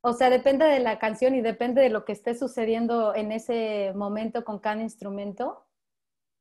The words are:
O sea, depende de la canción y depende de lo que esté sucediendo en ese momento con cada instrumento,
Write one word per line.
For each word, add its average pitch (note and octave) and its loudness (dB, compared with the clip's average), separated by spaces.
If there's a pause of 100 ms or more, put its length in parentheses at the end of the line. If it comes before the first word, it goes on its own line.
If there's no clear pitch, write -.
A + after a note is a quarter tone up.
O A#3+ 0
sea, B3+ 6
depende C4 4
de C#4 6
la A3 0
canción A3+ 2
y C4 2
depende A#3 -2
de B3+ -2
lo G#3+ -2
que G#3+ -6
esté A#3 -4
sucediendo A#3 -2
en G#3+ -4
ese A3 -4
momento G#3+ -4
con G#3 -8
cada G#3+ -4
instrumento, G3+ -8 (760)